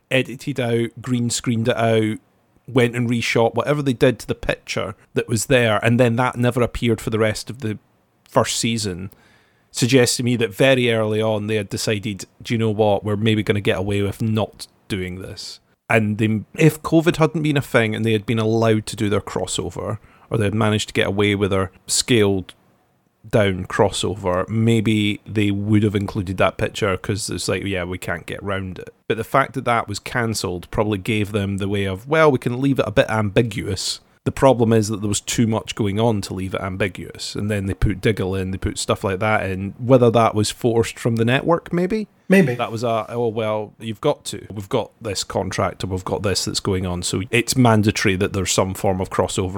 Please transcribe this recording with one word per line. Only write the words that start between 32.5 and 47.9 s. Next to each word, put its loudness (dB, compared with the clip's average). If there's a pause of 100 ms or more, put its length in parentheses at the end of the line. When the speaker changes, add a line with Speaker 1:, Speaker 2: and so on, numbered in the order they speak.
Speaker 1:
leave 2
it 0
a -4
bit 2
ambiguous." -2 (240)
The -2
problem 4
is 4
that -4
there -4
was -2
too 0
much -2
going -2
on 2
to -8
leave -6
it -4
ambiguous. -6
And -4
then -2
they -2
put 0
Diggle 0
in, -4
they -4
put -4
stuff -2
like -2
that 0
in. -6
Whether 6
that 4
was 0
forced 0
from 0
the 0
network, 0
maybe? -2 (180)
Speaker 2:
Maybe. 6
Speaker 1:
That -4
was -6
a, 0
"Oh, -4
well, -4
you've -8
got -2
to. -12
We've -10
got -2 (100)
this -6
contract -4
and -4
we've -4
got -4
this 0
that's -4
going -2
on. -4
So -2 (100)
it's 0
mandatory 4